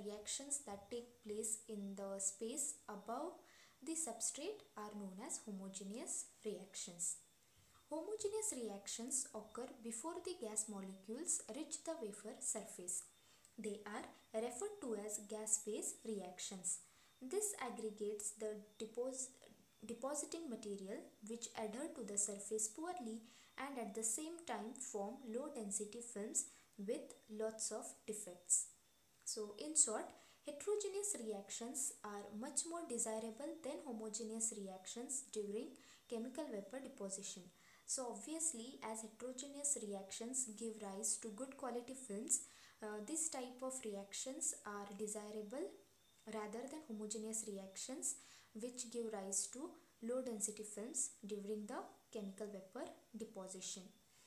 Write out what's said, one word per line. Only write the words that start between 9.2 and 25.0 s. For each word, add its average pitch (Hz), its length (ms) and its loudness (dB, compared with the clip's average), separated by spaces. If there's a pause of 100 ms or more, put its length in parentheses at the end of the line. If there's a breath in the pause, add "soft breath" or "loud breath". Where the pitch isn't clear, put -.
occur 233 320 -4 (180)
before 233 300 -2 (100)
the 359 160 0
gas 214 300 0
molecules 202 720 0 (140)
reach - 280 -4
the 320 160 0
wafer 214 400 -4
surface. - 600 0 (560 loud breath)
They 202 300 2
are 214 180 -2 (340 loud breath)
referred 392 420 2
to 226 220 2
as 214 240 0
gas 214 380 4
phase 220 300 2 (100)
reactions. 185 720 0 (420 loud breath)
This 370 400 2
aggregates 214 800 0
the 214 180 0 (220)
depos-, 247 500 0 (540)
depositing 294 640 0
material 208 520 -2 (280)
which 226 200 -2 (100)
adhere 226 380 0
to 254 80 -2
the 202 160 0
surface 214 480 4
poorly 233 560 -2 (340 loud breath)
and 269 220 -2
at 208 160 -2
the 220 80 2
same 311 420 2
time 220 340 0
form 208 360 0 (120)